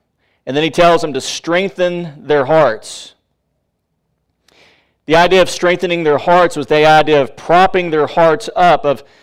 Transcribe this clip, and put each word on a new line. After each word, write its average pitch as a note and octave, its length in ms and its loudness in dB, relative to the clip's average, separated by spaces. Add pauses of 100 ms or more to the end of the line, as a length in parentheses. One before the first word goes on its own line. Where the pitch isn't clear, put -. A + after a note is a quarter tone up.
(460)
and C3 100 -6
then D3+ 80 -2
he D#3+ 60 -2
tells E3+ 320 2
them D#3 100 -6
to C3 80 -6
strengthen F3 1040 -6
their C#3+ 200 0
hearts. C#3+ 680 -2 (1900)
The D3+ 100 0
idea F3+ 260 4
of E3+ 80 -2
strengthening F3 540 -4
their D3 140 0
hearts F3 380 0
was C#3+ 120 -6
the D3+ 180 2
idea D#3 340 4
of B2+ 160 -4
propping F3+ 540 0
their D3+ 160 0
hearts D#3+ 480 0
up, E3+ 300 2
of C#3 180 -4 (200)